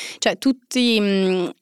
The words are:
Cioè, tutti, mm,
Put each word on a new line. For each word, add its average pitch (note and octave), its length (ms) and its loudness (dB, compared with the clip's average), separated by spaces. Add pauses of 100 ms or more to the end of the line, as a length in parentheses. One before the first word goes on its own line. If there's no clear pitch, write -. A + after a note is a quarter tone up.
(180)
Cioè, G3+ 200 -2
tutti, B3 640 0
mm, F#3+ 460 0 (160)